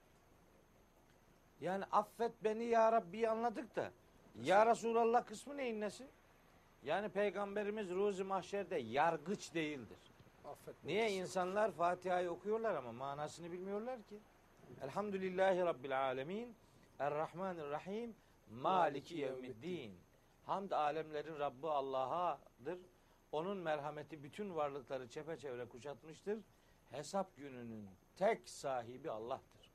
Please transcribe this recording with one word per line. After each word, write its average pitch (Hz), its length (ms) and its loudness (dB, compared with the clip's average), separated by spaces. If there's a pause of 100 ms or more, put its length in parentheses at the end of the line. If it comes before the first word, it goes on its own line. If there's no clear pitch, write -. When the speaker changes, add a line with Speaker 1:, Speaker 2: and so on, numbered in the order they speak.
(1600)
Speaker 1:
Yani 185 240 -2
"Affet 214 580 2
beni 220 200 2
ya 226 280 8
Rabbi'yi" 220 380 2
anladık 226 460 0
da 113 160 -2 (520)
"Ya 196 220 8
Resulallah" 226 600 6
kısmı 262 320 -10
neyin 233 240 -2
nesi? 214 260 -6 (760)
Yani 185 260 0
Peygamberimiz 202 800 0
Ruzi 196 340 2
Mahşer'de 190 520 -2
yargıç 151 800 2
değildir. 147 460 -4 (460)
Speaker 2:
Affet - 380 -14
Speaker 1:
Niye? 202 200 2
Speaker 2:
beni. 220 80 2
Speaker 1:
İnsanlar 185 600 2
Fatiha'yı 180 600 2
okuyorlar 208 440 0
ama 127 160 -4
manasını 147 600 -6
bilmiyorlar 202 520 -6
ki. 208 160 -14 (640)
Elhamdülillahi 190 800 2
Rabbil 139 420 0
Alemin, 160 540 -2 (440)
Errahmanirrahim, 160 1160 -4 (340)
Maliki 113 120 -10
Speaker 2:
Maliki 165 560 2
Speaker 1:
Yevmiddin. 127 520 -4
Speaker 2:
Yevmiddin. 123 280 -6 (480)
Speaker 1:
Hamd 185 260 -2
alemlerin 151 680 0
Rabbi 139 280 -2
Allah'adır. 139 1120 0 (520)
Onun 180 260 0
merhameti 151 680 -4
bütün 185 320 -8
varlıkları 139 540 -4
çepeçevre 139 560 -8
kuşatmıştır. 147 760 -8 (520)
Hesap 151 460 -4
gününün 120 520 -10 (260)
tek 202 340 4
sahibi 127 640 -4
Allah'tır. 113 640 -8